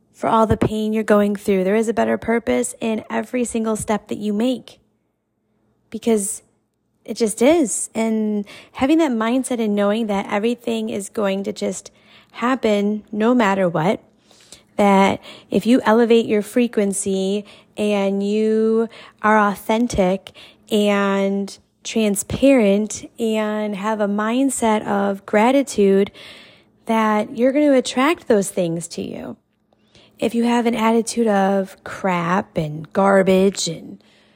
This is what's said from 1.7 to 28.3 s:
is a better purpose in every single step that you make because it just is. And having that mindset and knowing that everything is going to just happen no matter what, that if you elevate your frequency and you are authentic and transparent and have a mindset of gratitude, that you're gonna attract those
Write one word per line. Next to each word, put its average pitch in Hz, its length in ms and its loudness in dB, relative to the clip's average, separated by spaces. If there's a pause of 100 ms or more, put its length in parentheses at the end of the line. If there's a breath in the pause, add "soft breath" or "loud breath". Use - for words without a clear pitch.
is 226 140 0
a 220 60 -2
better 226 220 0
purpose 240 640 -2
in 220 300 -4
every 226 340 -4
single 220 300 -4
step 208 340 -4
that - 100 -8
you 208 140 -4
make 233 460 -4 (1120)
because 214 520 -2 (640)
it 226 100 -10
just 226 280 -2
is. 294 540 2
And 220 480 -2 (280 loud breath)
having 285 260 2
that 311 120 2
mindset 233 500 -2
and 208 140 0
knowing 208 320 0
that 202 240 -2
everything 220 580 -4
is 214 200 -8
going 196 360 -4
to 208 80 -6
just 202 380 -8 (420 soft breath)
happen 208 800 0
no 220 240 0
matter 196 340 2
what, 165 340 -2 (720 loud breath)
that 196 440 4 (300 loud breath)
if 196 160 0
you 247 180 4
elevate 226 420 4
your 208 160 0
frequency 202 1040 -2 (320 loud breath)
and 202 500 -2
you 220 640 0 (340 loud breath)
are 214 160 4
authentic 202 920 0 (380 loud breath)
and 196 880 -2 (240)
transparent 214 1300 0 (100)
and 214 560 -4
have 214 240 -4
a 202 80 0
mindset 220 800 0
of 202 400 -2
gratitude, 208 840 2 (760 loud breath)
that 220 500 0
you're 247 160 2
gonna 285 220 4
attract 262 540 0
those 202 220 2